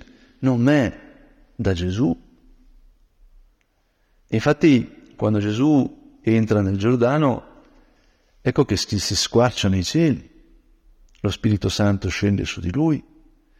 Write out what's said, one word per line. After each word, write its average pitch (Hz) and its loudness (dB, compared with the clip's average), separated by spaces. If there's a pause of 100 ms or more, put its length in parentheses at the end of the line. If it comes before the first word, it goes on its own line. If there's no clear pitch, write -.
(400)
"Non 127 0
me, 131 2 (540)
da 101 -2
Gesù." 92 -2 (2000)
E - -4
infatti 143 2
quando 107 -2
Gesù 123 -2
entra 110 2
nel 98 0
Giordano, 123 0 (840)
ecco 131 0
che 101 -2
si, - -4
si - -6
squarciano 113 0
i 92 -2
cieli, 151 -2 (920)
lo 101 -2
Spirito 104 -2
Santo 101 -2
scende 101 -2
su - -8
di 87 -6
lui, 151 -2 (580)